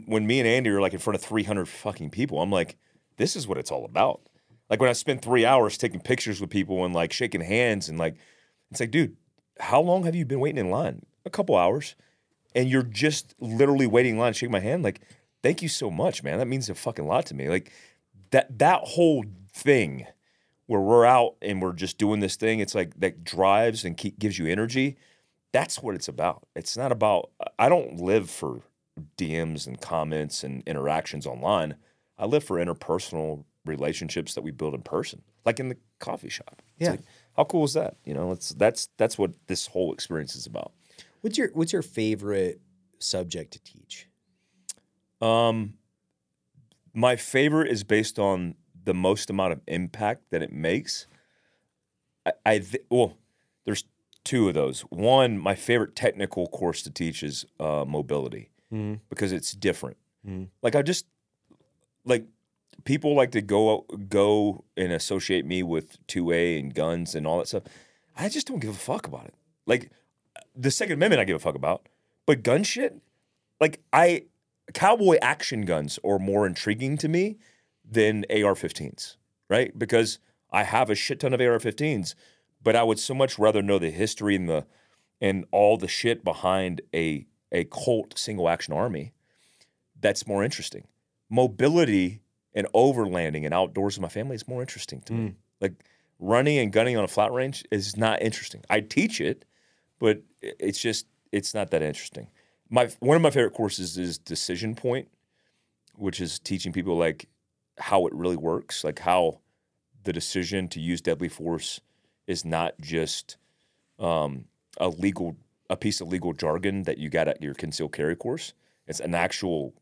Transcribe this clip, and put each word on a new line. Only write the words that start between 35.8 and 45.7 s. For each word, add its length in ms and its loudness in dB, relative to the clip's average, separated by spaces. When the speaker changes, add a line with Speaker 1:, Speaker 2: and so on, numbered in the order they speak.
Speaker 1:
coffee 320 -10
shop. 320 -14
It's 80 0
Speaker 2:
Yeah. 60 2
Speaker 1:
like, 80 -6
how 80 6
cool 200 2
is 100 0
that? 320 -2
You 80 -8
know, 180 -4
it's, 220 -8
that's, 420 2
that's 220 0
what 140 0
this 180 -4
whole 260 -2
experience 420 -8
is 120 -14
about. 260 -12
Speaker 2:
What's 160 -4
your, 160 0
what's 220 0
your 80 0
favorite 760 -2
subject 540 -6
to 100 -20
teach? 460 -20
Speaker 1:
Um, 540 2